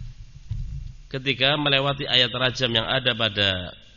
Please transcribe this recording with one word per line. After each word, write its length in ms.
Ketika 480
melewati 480
ayat 240
rajam 400
yang 160
ada 240
pada 640